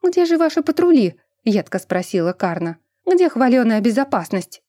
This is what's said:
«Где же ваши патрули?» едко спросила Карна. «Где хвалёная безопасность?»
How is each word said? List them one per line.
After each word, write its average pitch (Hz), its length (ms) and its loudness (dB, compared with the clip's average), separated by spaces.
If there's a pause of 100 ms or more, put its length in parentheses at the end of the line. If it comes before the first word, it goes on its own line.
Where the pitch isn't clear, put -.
«Где 359 220 2
же 330 120 0
ваши 320 240 0
патрули?» 302 580 2 (260)
едко 202 340 -2
спросила 180 540 -4
Карна. 170 440 -4 (280)
«Где 359 240 2
хвалёная 240 500 2
безопасность?» 208 880 -4